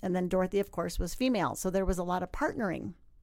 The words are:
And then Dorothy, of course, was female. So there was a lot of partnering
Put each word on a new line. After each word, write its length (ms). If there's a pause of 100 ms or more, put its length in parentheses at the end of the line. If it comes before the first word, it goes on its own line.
And 140
then 120
Dorothy, 320
of 120
course, 280
was 160
female. 400
So 140
there 160
was 120
a 60
lot 180
of 100
partnering 640 (300)